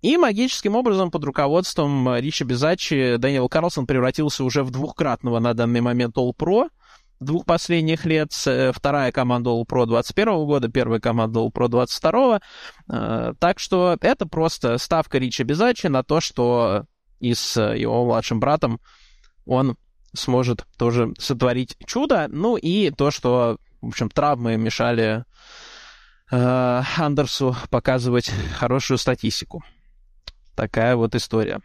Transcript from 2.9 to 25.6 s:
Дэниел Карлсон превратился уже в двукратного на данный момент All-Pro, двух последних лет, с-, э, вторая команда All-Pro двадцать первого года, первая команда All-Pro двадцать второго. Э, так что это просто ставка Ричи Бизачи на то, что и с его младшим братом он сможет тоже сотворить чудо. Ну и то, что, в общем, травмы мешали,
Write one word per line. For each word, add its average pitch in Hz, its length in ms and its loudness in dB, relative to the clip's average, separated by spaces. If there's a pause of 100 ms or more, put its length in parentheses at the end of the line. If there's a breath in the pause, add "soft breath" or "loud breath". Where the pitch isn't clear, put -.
Дэниел 127 320 0
Карлсон 160 380 -2
превратился 135 560 0
уже 127 180 0
в 127 80 -2
двукратного 127 680 -2
на 117 160 0
данный 117 260 0
момент 120 360 0
All-Pro, 160 520 0 (500 soft breath)
двух 147 260 -4
последних 165 600 0
лет, 160 260 0
с-, - 160 -4
э, 131 240 2
вторая 139 400 0
команда 123 380 0
All-Pro 117 360 0
двадцать 113 300 0
первого 190 300 2
года, 143 240 0
первая 117 300 0
команда 113 400 0
All-Pro 117 280 0
двадцать 120 300 0
второго. 226 440 2 (460 loud breath)
Э, 117 520 -4
так 175 200 2
что 180 400 2
это 233 280 0
просто 160 500 0
ставка 160 400 0
Ричи 127 260 -2
Бизачи 190 440 0
на 131 160 2
то, 156 180 0
что 120 640 0 (340)
и 120 140 0
с - 260 -4
его 117 460 0
младшим 113 340 0
братом 131 400 0 (680 soft breath)
он 127 300 0 (380)
сможет 123 520 0 (120)
тоже 117 400 0
сотворить 123 680 -2
чудо. 240 440 0
Ну 214 280 0
и 180 340 0
то, 143 200 0
что, 123 460 0 (240)
в 117 60 -10
общем, 113 220 -4
травмы 120 480 0
мешали, 113 680 0 (1080 loud breath)